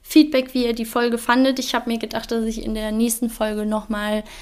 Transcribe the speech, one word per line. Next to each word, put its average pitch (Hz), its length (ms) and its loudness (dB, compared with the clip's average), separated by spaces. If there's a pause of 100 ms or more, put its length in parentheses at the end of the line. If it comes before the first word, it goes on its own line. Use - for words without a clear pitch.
Feedback, 285 520 4
wie 247 120 0
ihr 233 80 0
die 233 120 -4
Folge 240 320 0
fandet. 254 420 2
Ich - 140 -4
habe 240 160 -2
mir 233 100 -2
gedacht, 226 320 -6
dass 226 120 0
ich 226 200 -6
in 220 120 -4
der 214 160 -4
nächsten 226 380 0
Folge 214 360 -4
nochmal 214 600 -2 (160)